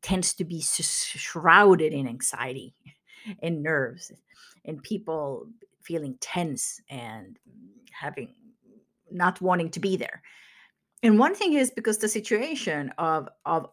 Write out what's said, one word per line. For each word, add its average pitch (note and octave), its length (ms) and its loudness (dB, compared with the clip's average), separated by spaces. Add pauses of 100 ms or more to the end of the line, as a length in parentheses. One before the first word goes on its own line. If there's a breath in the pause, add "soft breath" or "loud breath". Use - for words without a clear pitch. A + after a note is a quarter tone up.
tends F#3 320 -2
to F#3 100 -4
be E3 140 -8
s-, - 260 -4
shrouded E3+ 1120 6
in C#3 160 -2
anxiety B2+ 680 -8 (680 loud breath)
and D#3+ 220 -4
nerves D3 480 -4 (540 soft breath)
and D3+ 180 -12
people D3+ 640 -6 (340)
feeling D3 380 -8
tense - 680 -6
and A2+ 500 -14 (500)
having, C#3+ 460 -12 (760)
not F3+ 300 -2
wanting F3+ 300 2
to E3 100 -10
be F#3+ 160 0
there. - 260 -6 (840 loud breath)
And G#3+ 140 8
one D4 160 6
thing F#4+ 200 0
is C4+ 180 2
because G#3+ 260 -2
the A3 100 -2
situation G#3+ 920 -2
of, D#3+ 280 0 (180)
of, - 280 -2